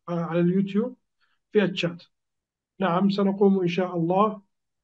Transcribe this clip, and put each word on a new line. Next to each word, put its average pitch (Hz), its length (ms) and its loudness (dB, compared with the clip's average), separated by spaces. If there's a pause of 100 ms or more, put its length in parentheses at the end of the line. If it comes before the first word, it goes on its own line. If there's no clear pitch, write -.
آه، 170 120 -4
على 170 200 -2
اليوتيوب 196 560 0 (560)
في 202 120 2
الشات. 170 380 -4 (760)
نعم 190 320 0
سنقوم 196 500 2
إن 175 80 0
شاء 180 280 -4
الله 190 540 0 (340)